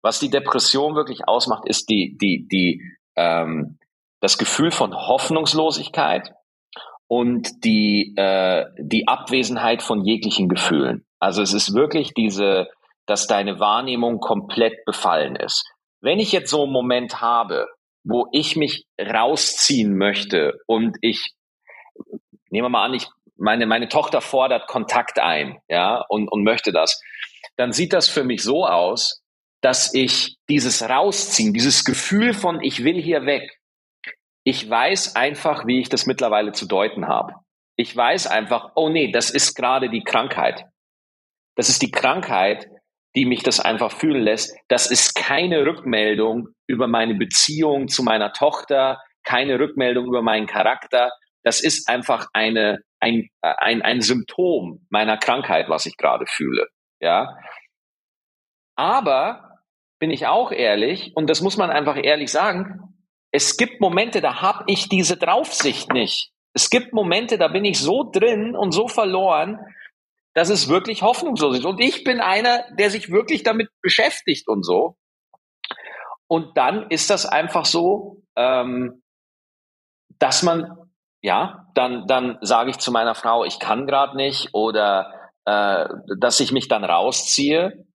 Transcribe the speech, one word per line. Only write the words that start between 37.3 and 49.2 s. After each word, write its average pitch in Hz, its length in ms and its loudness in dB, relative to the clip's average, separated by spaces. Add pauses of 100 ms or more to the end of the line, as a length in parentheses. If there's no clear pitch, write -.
Ich - 180 -4
weiß 127 320 2
einfach, 110 480 -2
oh 156 140 2
nee, 156 240 0
das 120 180 0
ist - 240 0
gerade 127 360 0
die 110 120 -4
Krankheit. 117 600 -2 (920)
Das 123 120 0
ist - 140 2
die 127 80 -2
Krankheit, 123 760 0 (480)
die 131 120 2
mich 123 160 0
das 127 180 2
einfach 110 320 0
fühlen 147 300 0
lässt. 110 340 0 (120)
Das - 220 2
ist - 240 2
keine 160 520 0
Rückmeldung 110 840 0 (180)
über 127 200 0
meine 117 280 0
Beziehung 139 760 0
zu - 140 -2
meiner 110 300 2
Tochter, 135 680 0 (240)